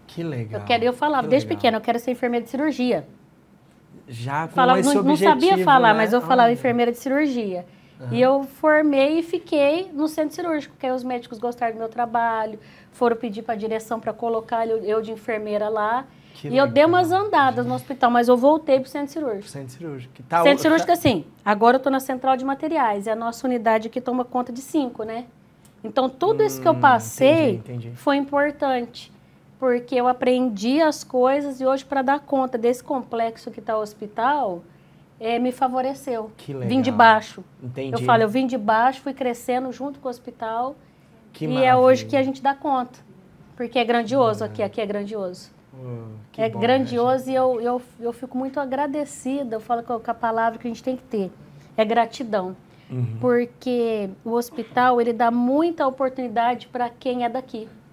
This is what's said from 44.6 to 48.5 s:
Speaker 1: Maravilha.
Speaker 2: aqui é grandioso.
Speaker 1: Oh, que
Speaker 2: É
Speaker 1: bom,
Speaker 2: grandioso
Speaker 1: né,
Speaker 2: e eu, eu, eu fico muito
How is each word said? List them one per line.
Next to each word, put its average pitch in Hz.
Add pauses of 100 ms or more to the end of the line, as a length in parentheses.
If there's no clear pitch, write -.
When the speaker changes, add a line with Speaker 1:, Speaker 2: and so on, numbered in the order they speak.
Speaker 1:
Maravilha. 202
Speaker 2:
aqui 202
é 208
grandioso. 202 (220)
Speaker 1:
Oh, 120 (240)
que 220
Speaker 2:
É 220
Speaker 1:
bom, 214
Speaker 2:
grandioso 247
Speaker 1:
né, 262
Speaker 2:
e -
eu, 254
eu, 247 (180)
eu 233
fico 247
muito 269